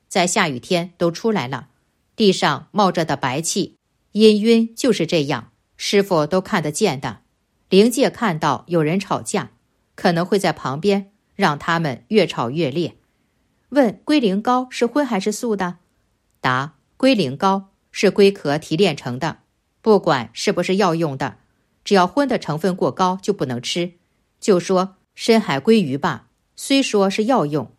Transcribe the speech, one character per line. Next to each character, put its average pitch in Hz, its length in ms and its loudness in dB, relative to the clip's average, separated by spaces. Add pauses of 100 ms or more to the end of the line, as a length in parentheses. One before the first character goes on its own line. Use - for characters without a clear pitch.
(100)
在 180 180 0
下 233 220 0
雨 123 100 -6
天 175 380 -4
都 175 120 0
出 170 220 -2
来 175 160 -2
了， 135 220 -10 (460)
地 202 180 4
上 160 380 -2
冒 190 200 2
着 160 140 -2
的 156 100 -2
白 135 260 -4
气， - 360 -6 (340)
阴 214 300 6
晕 226 340 2
就 262 160 2
是 165 160 -2
这 165 160 0
样， 135 280 -6 (260)
师 202 260 0
父 160 240 0
都 185 140 0
看 190 200 -2
得 151 100 -4
见 151 280 -2
的。 123 220 -10 (480)
灵 202 200 6
界 247 200 2
看 208 280 -2
到 151 300 -2
有 165 160 0
人 160 160 0
吵 165 220 -4
架， - 300 -6 (440)
可 185 160 2
能 170 140 0
会 208 120 0
在 180 140 0
旁 139 280 -8
边 196 320 0 (240)
让 160 220 0
他 170 220 -2
们 143 300 -4
越 202 180 4
吵 123 240 -4
越 151 180 -2
烈。 147 280 -6 (720)
问： 247 340 2
龟 302 180 0
苓 196 180 0
膏 254 300 -2
是 - 160 -2
荤 285 180 0
还 233 160 -2
是 214 120 -2
素 214 240 -4
的？ 180 220 -6 (640)
答： 135 360 -2 (220)
龟 262 180 4
苓 139 200 -2
膏 190 360 -2 (200)
是 190 200 0
龟 196 200 4
壳 151 260 -4
提 175 200 -6
炼 180 180 2
成 123 220 -8
的， 147 220 -6 (420)
不 208 180 4
管 135 320 -2
是 - 200 -4
不 180 100 -2
是 185 160 -2
药 190 180 2
用 156 220 -4
的， 135 200 -6 (460)
只 202 120 0
要 180 120 6
荤 285 220 0
的 226 80 0
成 151 200 -6
分 180 180 -2
过 170 160 -2
高 185 300 -2
就 208 120 -2
不 165 120 -6
能 123 160 -6
吃。 - 320 -6 (460)
就 185 200 2
说 185 360 0 (200)
深 226 260 2
海 143 180 -2
鲑 220 220 4
鱼 139 160 -2
吧， 139 300 -6 (280)
虽 277 260 0
说 202 280 2
是 208 160 -2
药 220 200 2
用， 147 340 -6